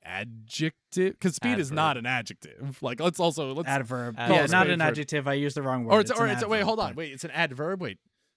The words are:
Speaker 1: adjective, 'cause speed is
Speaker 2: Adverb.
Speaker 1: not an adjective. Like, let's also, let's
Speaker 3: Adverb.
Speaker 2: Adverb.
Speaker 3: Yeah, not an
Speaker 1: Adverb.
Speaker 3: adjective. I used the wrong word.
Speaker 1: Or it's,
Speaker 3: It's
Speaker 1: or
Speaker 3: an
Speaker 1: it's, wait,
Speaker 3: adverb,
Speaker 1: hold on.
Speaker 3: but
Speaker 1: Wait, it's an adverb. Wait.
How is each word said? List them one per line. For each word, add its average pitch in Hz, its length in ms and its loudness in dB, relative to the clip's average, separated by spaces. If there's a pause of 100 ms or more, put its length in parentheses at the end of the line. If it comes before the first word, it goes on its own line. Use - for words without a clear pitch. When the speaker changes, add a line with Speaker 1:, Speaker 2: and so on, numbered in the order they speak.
Speaker 1:
adjective, 113 1120 -4
'cause 180 180 0
speed 247 220 0
is 156 100 -2
Speaker 2:
Adverb. 139 100 -6
Speaker 1:
not 156 200 4
an 117 100 -6
adjective. 123 760 -6
Like, 123 160 -4
let's 170 220 0
also, 147 320 0
let's 151 160 -4
Speaker 3:
Adverb. 123 480 -2
Speaker 2:
Adverb. 120 180 4
Speaker 3:
Yeah, 147 120 6
not 185 200 6
an 170 140 2
Speaker 1:
Adverb. 156 100 4
Speaker 3:
adjective. 147 380 -2
I 139 60 2
used 143 200 0
the 147 60 -2
wrong 127 240 0
word. 117 80 4
Speaker 1:
Or 214 80 8
it's, 214 100 -2
Speaker 3:
It's 226 80 0
Speaker 1:
or 233 60 4
Speaker 3:
an 214 60 2
Speaker 1:
it's, 226 140 -2
wait, 220 120 2
Speaker 3:
adverb, 208 100 2
Speaker 1:
hold 220 140 0
on. 165 80 -2
Speaker 3:
but - 80 -10
Speaker 1:
Wait, 156 160 -8
it's 131 100 -12
an 151 80 -10
adverb. 156 500 -2
Wait. 113 180 -8 (380)